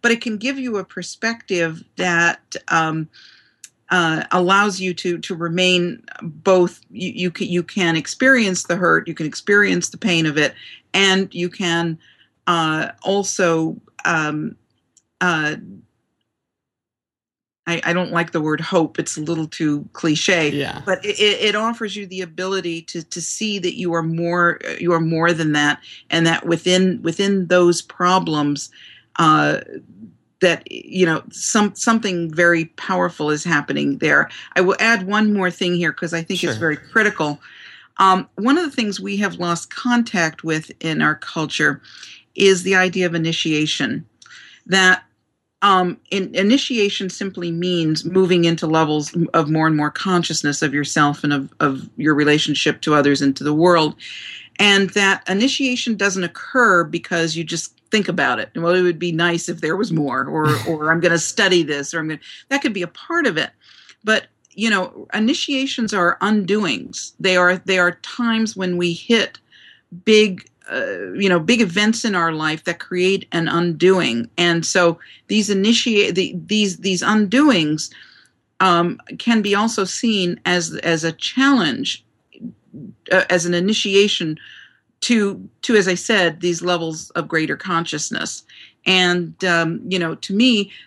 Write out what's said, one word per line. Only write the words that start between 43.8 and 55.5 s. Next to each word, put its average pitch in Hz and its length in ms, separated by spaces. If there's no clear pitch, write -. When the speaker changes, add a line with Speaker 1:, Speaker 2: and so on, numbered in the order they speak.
Speaker 1:
That, 185 380
um, 185 360
in-, 190 240
initiation 202 760
simply 190 400
means 165 540
moving 180 400
into 170 240
levels 151 440
of 160 160
more 156 160
and 156 100
more 147 140
consciousness 160 720
of 147 100
yourself 147 520
and 147 80
of, 139 260
of 135 380
your 143 180
relationship 151 680
to 151 120
others 143 260
and 139 180
to - 40
the 147 100
world. 160 440
And 196 300
that 196 380
initiation 247 680